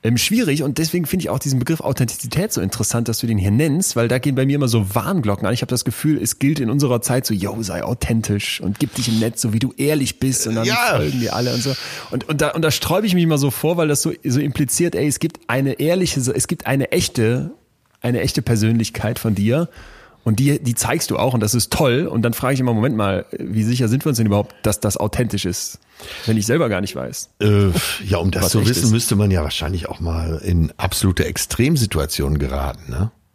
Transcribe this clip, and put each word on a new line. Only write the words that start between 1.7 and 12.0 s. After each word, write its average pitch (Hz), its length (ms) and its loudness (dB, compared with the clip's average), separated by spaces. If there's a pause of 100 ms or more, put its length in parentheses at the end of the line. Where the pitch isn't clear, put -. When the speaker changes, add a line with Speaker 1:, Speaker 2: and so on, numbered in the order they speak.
Speaker 1:
Authentizität 131 720 -2
so - 80 -2
interessant, 110 480 -2
dass 113 120 -4
du 117 60 -4
den 110 120 2
hier 95 120 2
nennst, 151 460 2
weil 117 100 2
da 123 120 2
gehen 135 160 0
bei 131 100 2
mir 139 120 2
immer 135 120 2
so 107 260 2
Warnglocken 113 520 0
an. 107 80 2
Ich - 80 -4
habe - 80 -6
das 127 160 -2
Gefühl, 147 360 0
es - 160 -4
gilt 147 220 2
in 117 80 0
unserer 127 320 2
Zeit 131 240 -2
so, - 80 -2
yo, 101 300 -4
sei 90 200 -6
authentisch 110 760 -2
und 101 180 -4
gib 135 180 -2
dich 120 120 -2
im 110 100 2
Netz, 113 220 -2
so 110 140 0
wie 113 60 2
du 135 180 0
ehrlich 139 420 0
bist 131 260 0
und 113 100 -2
dann 113 100 0
Speaker 2:
Ja. 214 300 2
Speaker 1:
folgen 143 240 0
dir 113 140 -2
alle 123 200 0
und 120 80 -2
so. 135 120 -2 (360)